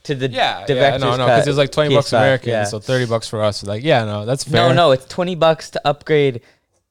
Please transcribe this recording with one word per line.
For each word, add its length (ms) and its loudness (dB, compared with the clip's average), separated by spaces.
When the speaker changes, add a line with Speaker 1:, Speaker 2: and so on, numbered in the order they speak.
Speaker 1:
to 100 -4
the 140 -4
Speaker 2:
Yeah, 320 -2
yeah, 40 -12
Speaker 1:
director's 360 2
Speaker 2:
no, 160 0
no, 100 0
Speaker 1:
cut, 120 4
Speaker 2:
'cause 100 0
it's, 80 -2
like, 140 0
twenty 220 0
bucks 120 4
Speaker 1:
P 20 -10
S 40 -6
five, 120 4
Speaker 2:
American, 260 0
Speaker 1:
yeah. 140 0
Speaker 2:
so 160 -6
thirty 260 -2
bucks 220 -4
for 160 -4
us. 200 -2
Like, 200 -8
yeah, 220 2
no, 200 -6
that's 240 -4
Speaker 1:
No, 180 2
Speaker 2:
fair. 60 4
Speaker 1:
no, 180 4
it's 140 0
twenty 300 -6
bucks 360 0
to 140 -6
upgrade 560 0